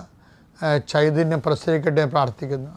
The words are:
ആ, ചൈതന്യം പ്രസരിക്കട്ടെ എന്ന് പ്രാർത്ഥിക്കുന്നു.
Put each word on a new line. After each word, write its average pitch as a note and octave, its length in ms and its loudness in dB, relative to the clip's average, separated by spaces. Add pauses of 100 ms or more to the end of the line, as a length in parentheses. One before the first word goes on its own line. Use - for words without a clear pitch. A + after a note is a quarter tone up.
(640)
ആ, D#3+ 40 0 (260)
ചൈതന്യം D#3 520 2
പ്രസരിക്കട്ടെ D3+ 560 0
എന്ന് C#3+ 140 -2
പ്രാർത്ഥിക്കുന്നു. C3+ 600 -2